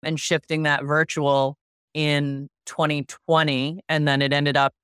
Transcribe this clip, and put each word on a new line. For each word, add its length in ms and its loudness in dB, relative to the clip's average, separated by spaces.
and 160 -4
shifting 440 -2
that 200 2
virtual 720 0
in 560 -2
twenty 380 -2
twenty. 840 0
And 200 0
then 140 2
it 120 0
ended 240 0
up, 160 2